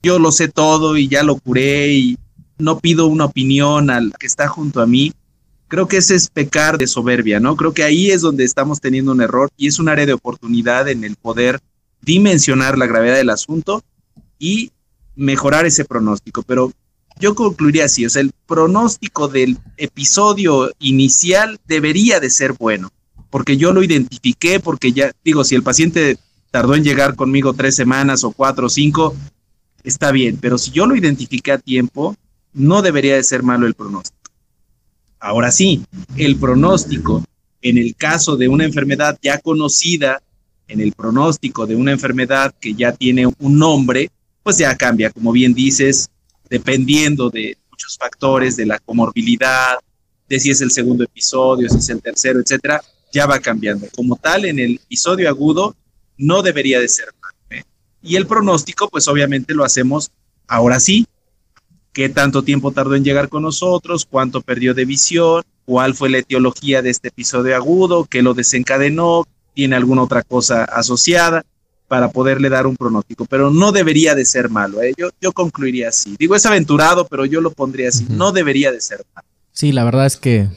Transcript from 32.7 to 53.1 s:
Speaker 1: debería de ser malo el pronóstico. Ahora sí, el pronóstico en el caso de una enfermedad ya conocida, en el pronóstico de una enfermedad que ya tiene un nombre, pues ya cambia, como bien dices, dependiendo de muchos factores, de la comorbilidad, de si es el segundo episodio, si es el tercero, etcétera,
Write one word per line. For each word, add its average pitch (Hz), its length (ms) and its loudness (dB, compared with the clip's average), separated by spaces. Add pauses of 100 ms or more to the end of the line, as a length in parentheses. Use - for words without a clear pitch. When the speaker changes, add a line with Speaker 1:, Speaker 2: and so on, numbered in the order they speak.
Speaker 1:
debería 139 360 2
de 131 80 2
ser 127 180 -2
malo 123 240 2
el 110 80 -2
pronóstico. 101 420 -12 (1040)
Ahora 117 300 0
sí, 185 320 2 (340)
el 139 200 2
pronóstico 143 880 0 (360)
en 120 160 0
el 117 200 0
caso 156 400 -2
de 127 100 0
una 143 180 2
enfermedad 147 560 -2
ya 139 200 -2
conocida, 151 840 -2 (460)
en 107 120 -6
el 104 120 0
pronóstico 127 720 -2
de 110 80 -4
una 127 160 0
enfermedad 135 720 -2
que 107 140 -8
ya 120 180 0
tiene 127 340 0
un 139 320 2
nombre, 143 540 2 (320)
pues 190 140 0
ya 139 180 2
cambia, 113 340 0
como 117 220 -2
bien 123 220 4
dices, 135 540 0 (400)
dependiendo 135 840 0
de 107 280 -10 (120)
muchos - 280 -16
factores, 127 580 -2
de 117 100 -4
la 107 120 -2
comorbilidad, 120 960 0 (540)
de 135 120 -2
si 139 100 0
es 139 100 0
el 131 100 -2
segundo 120 340 0
episodio, 131 640 -2
si 123 100 2
es - 100 -4
el 113 120 -6
tercero, 127 400 -2
etcétera, 143 400 -2 (320)